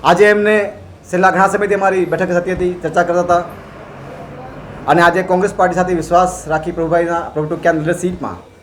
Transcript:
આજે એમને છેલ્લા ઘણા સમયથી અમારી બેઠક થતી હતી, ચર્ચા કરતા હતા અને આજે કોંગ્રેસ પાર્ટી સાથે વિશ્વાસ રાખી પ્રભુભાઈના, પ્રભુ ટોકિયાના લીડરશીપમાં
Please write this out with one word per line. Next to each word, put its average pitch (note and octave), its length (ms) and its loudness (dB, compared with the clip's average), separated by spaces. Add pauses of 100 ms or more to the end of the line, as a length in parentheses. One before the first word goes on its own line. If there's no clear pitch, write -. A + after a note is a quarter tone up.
આજે F3+ 220 6
એમને G#3 480 2 (400)
છેલ્લા F#3 180 4
ઘણા F#3 160 4
સમયથી G3+ 280 0
અમારી F#3+ 300 2
બેઠક E3 220 -2
થતી F3 240 0
હતી, F3+ 320 -2
ચર્ચા E3 200 2
કરતા F3 180 0
હતા F3 220 2 (1400)
અને D#3+ 140 4
આજે F3 220 4
કોંગ્રેસ F#3 320 0
પાર્ટી F3+ 200 2
સાથે F3+ 180 0
વિશ્વાસ E3+ 540 0
રાખી D#3 240 -2
પ્રભુભાઈના, E3+ 480 0
પ્રભુ D#3 280 -6
ટોકિયાના E3 320 0
લીડરશીપમાં D#3 680 -4 (140)